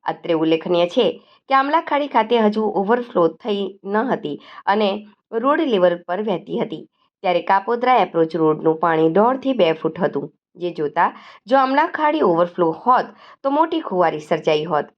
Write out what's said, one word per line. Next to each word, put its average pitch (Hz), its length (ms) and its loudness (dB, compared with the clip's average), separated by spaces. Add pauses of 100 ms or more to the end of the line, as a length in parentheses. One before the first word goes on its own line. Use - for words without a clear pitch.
અત્રે 170 280 -4
ઉલ્લેખનીય 160 540 2
છે 220 220 0 (400)
કે 269 60 2
આમલાખાડી 294 600 0
ખાતે 226 240 2
હજુ 214 240 2 (180)
ઓવરફ્લો 202 480 0 (120)
થઈ 202 220 -4 (200)
ન 196 120 -6 (140)
હતી 151 280 -6 (280)
અને 208 240 2 (540)
રોડ 302 300 0
લેવલ 180 220 4 (120)
પર 185 140 -4
વહેતી 196 420 -4
હતી, 160 220 -10 (380)
ત્યારે 175 180 0
કાપોદ્રા 233 640 2
એપ્રોચ 165 300 0
રોડનું 160 440 0
પાણી 165 340 2
દોઢથી 262 400 0
બે 190 200 2
ફૂટ 160 280 -4
હતું, 143 240 -4 (300)
જે 175 160 -6
જોતા 165 360 -2 (380)
જો 254 120 2
આમલાખાડી 302 760 0
ઓવરફ્લો 175 360 0 (140)
હોત 240 260 2 (340)
તો 269 100 -2
મોટી 320 300 0
ખુવારી 165 380 0
સર્જાઈ 156 460 -2
હોત 151 320 -4